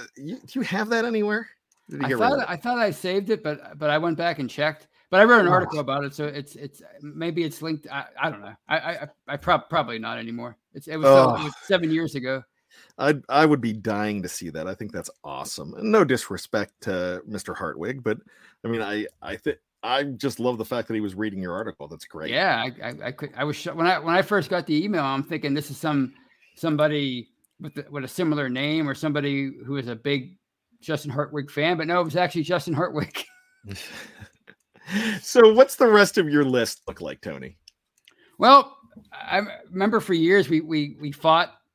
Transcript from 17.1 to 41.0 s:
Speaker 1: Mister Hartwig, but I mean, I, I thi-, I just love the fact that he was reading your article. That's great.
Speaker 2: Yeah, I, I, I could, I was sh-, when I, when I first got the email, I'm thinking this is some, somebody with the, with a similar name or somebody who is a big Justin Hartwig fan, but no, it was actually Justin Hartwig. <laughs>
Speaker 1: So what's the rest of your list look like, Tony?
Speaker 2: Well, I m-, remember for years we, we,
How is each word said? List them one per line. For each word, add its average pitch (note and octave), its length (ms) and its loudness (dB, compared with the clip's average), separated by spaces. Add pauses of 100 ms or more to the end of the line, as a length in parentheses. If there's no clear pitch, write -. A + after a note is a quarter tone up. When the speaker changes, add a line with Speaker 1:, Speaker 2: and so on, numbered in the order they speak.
Speaker 1:
Mister G#2 260 -10
Hartwig, F#2 520 -8
but A2+ 140 -2 (460)
I A#2 40 -6
mean, A#2 120 -2
I, G#2 280 -4 (120)
I G2+ 160 -10
thi-, - 200 -6 (260)
I C3 220 0
just C3+ 340 -6
love A#2+ 180 -2
the A2 80 -6
fact A#2+ 240 -6
that A2+ 60 -4
he A2 60 -2
was G2 160 -6
reading G2 260 -6
your F2+ 120 -6
article. F2+ 340 -10
That's D#2+ 180 -18
great. D#2 240 -10
Speaker 2:
Yeah, C3 380 0 (140)
I, - 40 -10
I, A#2+ 80 -10 (140)
I B2+ 40 -6
could, - 240 -12
I C3+ 80 -4
was D3 120 -4
sh-, - 100 -14
when E3 200 -2
I, F3+ 120 2
when E3 160 -4
I F#3 80 2
first F#3+ 260 -2
got F3 160 -2
the D3+ 180 0
email, F#3+ 200 -2
I'm C3+ 220 -2
thinking D3 280 -6
this D3 180 -4
is C3 60 -12
some, C#3 380 -2 (400)
somebody D3 760 -2 (320)
with - 140 -14
the, C#3+ 160 -10
with C#3+ 140 -8
a B2+ 40 -10
similar D3+ 400 -2
name D3 400 -2
or C3+ 60 -4
somebody C#3+ 580 -2 (140)
who C#3 100 -6
is B2 120 -6
a A#2 80 -8
big C#3 420 -6 (420)
Justin D3+ 300 -6
Hartwig C#3+ 400 -6
fan, D#3+ 260 0
but D#3+ 120 -4
no, F3 120 2
it F3 40 0
was D#3 120 -6
actually F3 280 0
Justin E3+ 280 -2
Hartwig. D3+ 520 -4 (420)
<laughs> G2 100 -12 (1500)
Speaker 1:
So A3+ 320 8
what's C4 220 6
the C4 100 6
rest G#3 320 6
of E3 100 2
your D3 160 4
list B2+ 420 0
look F#2 140 -12
like, C#2+ 200 -12
Tony? C#2+ 360 -12 (840)
Speaker 2:
Well, C4+ 380 8 (360)
I - 260 -4
m-, G#3 100 -2 (220)
remember G3 300 2
for - 120 -2
years E3+ 360 4
we, D#3+ 120 2
we, D#3 400 -4